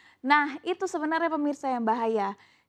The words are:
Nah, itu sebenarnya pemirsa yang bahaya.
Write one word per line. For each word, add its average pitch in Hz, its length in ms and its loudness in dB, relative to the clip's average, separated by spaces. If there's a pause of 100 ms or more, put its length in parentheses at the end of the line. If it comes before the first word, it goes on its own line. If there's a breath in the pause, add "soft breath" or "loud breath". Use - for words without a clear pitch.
(260 soft breath)
Nah, 285 400 4
itu 359 240 -2
sebenarnya 320 400 0
pemirsa 294 400 -2
yang 240 160 -2
bahaya. 220 480 0 (360 soft breath)